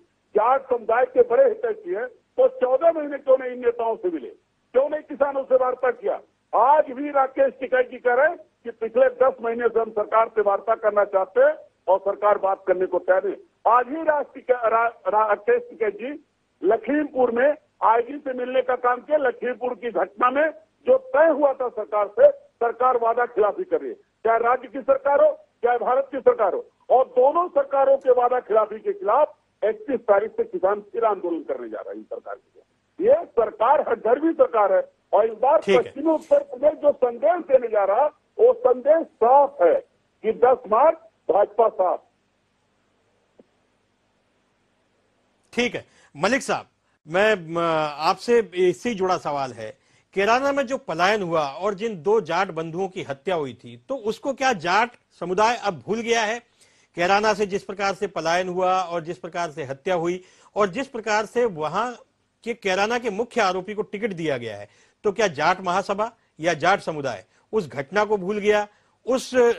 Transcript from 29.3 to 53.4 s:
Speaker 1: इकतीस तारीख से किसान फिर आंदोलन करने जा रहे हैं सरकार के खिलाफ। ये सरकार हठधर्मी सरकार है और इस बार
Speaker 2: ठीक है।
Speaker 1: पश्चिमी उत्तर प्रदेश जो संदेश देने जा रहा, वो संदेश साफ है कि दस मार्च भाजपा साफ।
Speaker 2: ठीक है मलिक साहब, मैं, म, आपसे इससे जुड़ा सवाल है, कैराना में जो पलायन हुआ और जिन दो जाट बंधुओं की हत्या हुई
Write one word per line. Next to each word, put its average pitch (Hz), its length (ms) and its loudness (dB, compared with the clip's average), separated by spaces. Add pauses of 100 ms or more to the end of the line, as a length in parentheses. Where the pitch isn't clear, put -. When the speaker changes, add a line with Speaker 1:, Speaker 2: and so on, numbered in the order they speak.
Speaker 1:
इकतीस 220 360 -4
तारीख 208 320 0
से 226 120 -4
किसान 196 380 -2
फिर 226 240 -4
आंदोलन 170 380 -2
करने 123 260 -8
जा 107 100 -12
रहे 95 160 -12
हैं 110 80 -14
सरकार 104 320 -14
के - 240 -20
खिलाफ। - 600 -2
ये - 60 -10
सरकार 226 640 0
हठधर्मी 269 440 0
सरकार 202 400 2
है 180 180 0 (220)
और 208 120 4
इस 220 140 -6
बार 285 200 4
Speaker 2:
ठीक 202 160 2
है। 233 60 4
Speaker 1:
पश्चिमी 302 300 -2
उत्तर 285 320 0
प्रदेश 285 300 0
जो 285 180 0
संदेश 277 500 0
देने 254 260 2
जा 208 160 0
रहा, 214 220 2 (340)
वो 240 140 6
संदेश 254 540 2
साफ 269 540 4
है 156 140 4 (480)
कि 220 80 0
दस 247 260 2 (100)
मार्च 277 300 2 (320)
भाजपा 214 400 2
साफ। 175 340 -2 (3500)
Speaker 2:
ठीक 226 220 -2
है 120 100 -10 (320)
मलिक 220 240 0
साहब, 139 260 -6 (400)
मैं, 180 460 0
म, 170 40 -4 (420)
आपसे 190 400 0 (160)
इससे 180 380 0
जुड़ा 185 240 -2
सवाल 143 340 -6
है, 110 260 -14 (360)
कैराना 240 380 0
में 277 160 -2
जो 262 100 -6
पलायन 202 440 -2
हुआ 165 260 -2
और 175 260 -4
जिन 190 300 -8
दो 214 180 2
जाट 170 300 -2
बंधुओं 165 360 -8
की 170 160 -10
हत्या 139 320 -6
हुई 135 180 -6